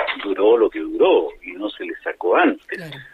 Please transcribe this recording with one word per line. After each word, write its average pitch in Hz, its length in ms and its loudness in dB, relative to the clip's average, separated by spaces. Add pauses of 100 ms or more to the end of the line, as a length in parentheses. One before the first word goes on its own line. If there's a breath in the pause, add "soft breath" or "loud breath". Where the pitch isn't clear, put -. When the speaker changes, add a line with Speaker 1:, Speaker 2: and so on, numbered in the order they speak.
(240)
Speaker 1:
duró 104 340 4
lo 104 120 4
que 80 100 -8
duró 85 480 2 (180)
y 90 60 -14
no 98 180 -10
se - 160 -12
le 82 80 -10 (100)
sacó - 320 -2
antes. - 300 0
Speaker 2:
Claro. 165 320 -14 (160 loud breath)